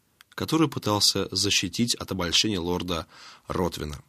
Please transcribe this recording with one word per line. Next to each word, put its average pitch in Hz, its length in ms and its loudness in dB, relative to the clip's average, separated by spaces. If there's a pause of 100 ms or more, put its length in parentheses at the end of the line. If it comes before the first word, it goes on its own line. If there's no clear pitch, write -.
(320)
которую 151 380 2
пытался 104 600 2
защитить 98 640 0
от - 160 -8
обольщения 92 480 0
лорда 87 480 -2 (400)
Ротвина. 76 600 -4